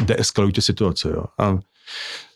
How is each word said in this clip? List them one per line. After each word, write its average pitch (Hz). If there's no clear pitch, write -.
eh, 120
deeskalujte 104
situaci,“ 92
jo. 80
A 98